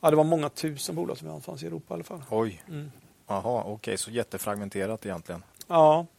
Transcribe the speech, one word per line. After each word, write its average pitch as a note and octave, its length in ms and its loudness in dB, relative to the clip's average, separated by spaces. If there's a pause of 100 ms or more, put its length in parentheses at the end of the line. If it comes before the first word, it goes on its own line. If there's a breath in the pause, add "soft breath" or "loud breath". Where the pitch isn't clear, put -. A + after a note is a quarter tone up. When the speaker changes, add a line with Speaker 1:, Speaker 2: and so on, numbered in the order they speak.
Speaker 1:
Ja, D#3+ 100 6
det D3+ 60 8
var D#3 80 8
många D#3 240 2
tusen D#3 460 -6
bolag E3+ 240 -4
som D#3 240 -12
fanns D3+ 200 -12
i E3 40 -8
Europa E3 280 -8
i - 0 -
alla - 100 -8
fall. E3 260 -14
Speaker 2:
Oj. A2 380 -2
Speaker 1:
Mm. D3+ 220 -12 (360)
Speaker 2:
Aha, G#2+ 400 -2
okej, G#2+ 320 -6
så - 120 -8
jättefragmenterat G#2 960 -6
egentligen. F2 360 -10 (240)
Speaker 1:
Ja. E3 400 6 (120)